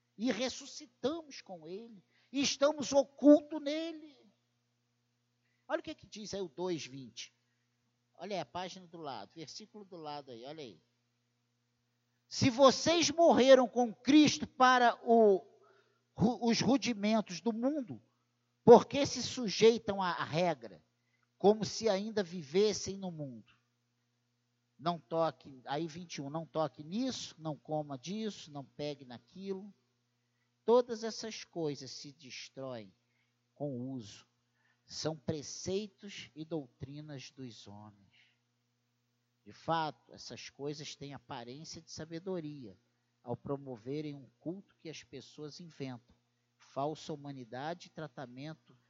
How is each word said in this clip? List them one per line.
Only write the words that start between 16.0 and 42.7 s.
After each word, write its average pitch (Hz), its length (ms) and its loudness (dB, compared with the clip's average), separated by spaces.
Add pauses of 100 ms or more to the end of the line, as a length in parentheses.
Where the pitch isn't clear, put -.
ru-, 233 360 2
os 208 120 4
rudimentos 208 800 0
do 226 120 -2
mundo, 233 500 -4 (600)
por 220 200 12
que 285 220 0
se 247 160 -6
sujeitam 208 800 2
à 160 220 -2
regra, 127 600 -2 (540)
como 208 260 6
se - 240 -2
ainda 208 360 0
vivessem 185 720 -2
no 185 140 -8
mundo? 135 440 -12 (1200)
Não 170 220 -2
toque", 156 680 -4
aí 151 200 -4
vinte 165 300 -14
e 156 40 -8
um, 139 80 -8
"não 160 160 -8
toque 151 380 -4
nisso, 226 560 -6
não 156 180 -6
coma 151 400 -8
disso, 196 540 -8
não 143 140 -14
pegue 143 400 -10
naquilo." 190 680 -12 (960)
Todas 233 380 4
essas 220 400 -8
coisas 143 460 -6
se - 200 -16
destroem 127 800 -14 (640)
com 147 180 -8
o 127 200 -8
uso. 117 360 -14 (600)
São - 280 -6
preceitos 190 1200 -8
e 151 80 -14
doutrinas 147 880 -10
dos 123 380 -16
homens. 101 640 -20 (1120)
De 101 100 -20
fato, 160 600 -6
essas - 340 -14
coisas 143 480 -12
têm 143 160 -16
aparência 139 680 -14
de - 80 -20
sabedoria, 160 920 -10 (420)